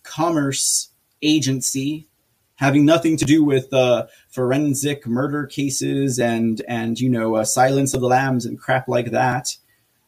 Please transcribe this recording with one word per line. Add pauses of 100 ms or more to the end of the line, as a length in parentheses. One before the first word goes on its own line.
commerce (320)
agency, (480)
having
nothing
to
do
with,
uh, (200)
forensic
murder
cases
and,
and,
you
know,
uh,
Silence
of
the
Lambs
and
crap
like
that. (520)